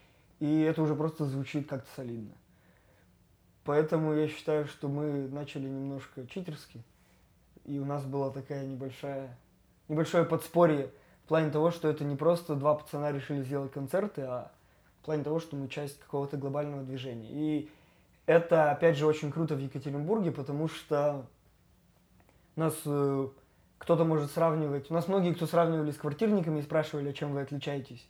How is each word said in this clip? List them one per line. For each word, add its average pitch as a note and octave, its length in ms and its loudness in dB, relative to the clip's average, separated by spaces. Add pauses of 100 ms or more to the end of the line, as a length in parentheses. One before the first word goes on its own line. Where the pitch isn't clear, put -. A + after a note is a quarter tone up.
(400)
и D#3 220 4
это D#3+ 200 2
уже D3+ 140 2
просто D3+ 300 -2
звучит C#3 440 -4
как-то C3 260 -8
солидно. A#2 380 -10 (1300)
Поэтому D#3 500 2
я D3+ 140 2
считаю, D3+ 380 0
что C#3+ 220 -8
мы C#3+ 400 -2
начали C#3 400 -8
немножко C3+ 600 -8
читерски, D3+ 540 -12 (840)
и C#3+ 140 -6
у C#3 60 -4
нас C#3+ 200 -2
была C3+ 260 -2
такая C3+ 340 -8
небольшая, C3+ 720 -8 (500)
небольшое D#3+ 380 4
подспорье D#3 640 4 (340)
в - 20 -20
плане D#3 240 4
того, D3+ 200 4
что E3 160 -2
это D3 160 0
не C#3+ 120 -2
просто D#3+ 400 2
два C#3+ 200 4
пацана D3 360 -4
решили C#3 320 -4
сделать C3+ 280 -4
концерты, F3+ 520 -2
а B2+ 280 -6 (500)
в - 40 -20
плане D3+ 180 0
того, D#3 160 0
что D#3+ 160 -8
мы C#3 120 -6
часть C#3+ 320 -8
какого-то C#3 380 -4
глобального C#3 460 -4
движения. B2+ 480 -10
И D3+ 380 -2 (560)
это, D#3+ 460 6
опять E3 260 4
же, D3+ 80 2
очень D3+ 260 2
круто D#3 240 0
в C3+ 40 -4
Екатеринбурге, D3 720 -2
потому D3 360 -4
что C#3+ 600 -2 (1300)
нас, D#3+ 200 0 (100)
э, C#3 420 2 (500)
кто-то E3 280 4
может D3+ 260 2
сравнивать, D#3 580 0
нас E3 180 0
многие F3+ 260 4
кто E3 120 0
сравнивали D#3+ 460 2
с C#3+ 60 -6
квартирниками D#3+ 640 2
и C#3+ 40 -4
спрашивали, D3 460 -2
а C3+ 40 -6
чем D3 200 -4
вы C#3 80 -2
отличаетесь. C#3 680 -6